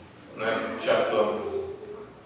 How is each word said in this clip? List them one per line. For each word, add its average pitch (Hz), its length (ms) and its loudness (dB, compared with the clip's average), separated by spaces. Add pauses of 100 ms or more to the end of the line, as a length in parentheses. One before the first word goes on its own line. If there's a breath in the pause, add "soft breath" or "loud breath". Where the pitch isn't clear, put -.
(360)
Ну, 113 80 -4
як 113 140 2 (260)
часто 107 500 4 (920)